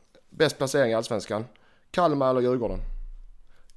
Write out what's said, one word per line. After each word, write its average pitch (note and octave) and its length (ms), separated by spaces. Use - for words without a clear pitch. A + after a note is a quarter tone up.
Bäst - 280
placering C3+ 340
i - 20
Allsvenskan. A2+ 520
Kalmar D3 380
eller B2+ 120
Djurgården? A#2+ 380